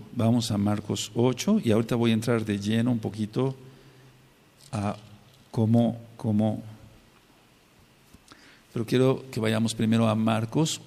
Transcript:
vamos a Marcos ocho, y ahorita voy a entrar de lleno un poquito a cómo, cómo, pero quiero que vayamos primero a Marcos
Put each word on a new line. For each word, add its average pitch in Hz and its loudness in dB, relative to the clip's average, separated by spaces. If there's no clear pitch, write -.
vamos 113 2
a 104 -2
Marcos 104 -2
ocho, 127 2
y 117 2
ahorita 113 2
voy 117 2
a - 4
entrar 113 0
de 101 -2
lleno 113 0
un 117 0
poquito 110 -4
a 104 -4
cómo, 117 2
cómo, 107 0
pero 117 -4
quiero 127 2
que - -8
vayamos 110 0
primero 113 2
a 107 2
Marcos 110 0